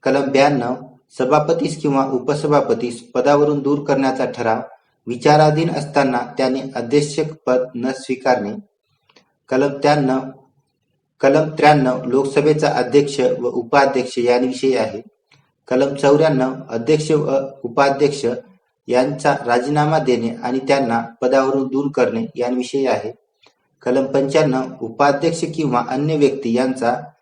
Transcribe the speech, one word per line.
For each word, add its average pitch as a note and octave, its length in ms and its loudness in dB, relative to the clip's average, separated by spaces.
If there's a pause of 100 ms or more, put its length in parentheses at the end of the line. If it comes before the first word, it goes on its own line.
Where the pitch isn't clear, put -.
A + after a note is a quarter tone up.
कलम C#3 180 2
ब्याण्णव C3 540 2 (440)
सभापतीस D3 600 0
किंवा C3+ 240 2
उपसभापतीस C3+ 1040 -2
पदावरून D3 480 2
दूर C#3+ 240 -2
करण्याचा C3+ 420 0
ठराव A#2 340 -2 (480)
विचाराधीन D3+ 640 2
असताना C3+ 500 -2 (180)
त्याने C3 240 0 (140)
अध्यक्षपद B2+ 800 -2 (180)
न B2 160 -4
स्वीकारणे. B2 600 -2 (1000)
कलम C3+ 180 0
त्र्याण्णव, C#3 520 0 (1000)
कलम D3+ 300 2
त्र्याण्णव C#3 540 2
लोकसभेचा C#3 680 2
अध्यक्ष C3+ 500 2
व B2 300 0
उपाध्यक्ष B2+ 680 0
यांविषयी B2+ 600 0
आहे. G#2+ 240 -4 (680)
कलम C#3 280 0
चौऱ्याण्णव C#3 580 4 (160)
अध्यक्ष D3+ 420 0
व C3+ 260 0 (260)
उपाध्यक्ष C#3 640 0 (640)
यांचा C#3 480 0 (100)
राजीनामा D3 540 0
देणे A#2+ 300 0
आणि B2 300 -6
त्यांना C3 420 0 (200)
पदावरून C3+ 460 0
दूर C#3 280 -2
करणे A2+ 300 0 (100)
यांविषयी B2+ 500 -2
आहे. - 260 -2 (680)
कलम C3 240 0
पंच्याण्णव C3+ 580 0 (180)
उपाध्यक्ष C#3+ 640 0 (120)
किंवा B2 320 -2
अन्य D3 280 -2
व्यक्ती C3+ 380 0
यांचा C3 480 -2 (200)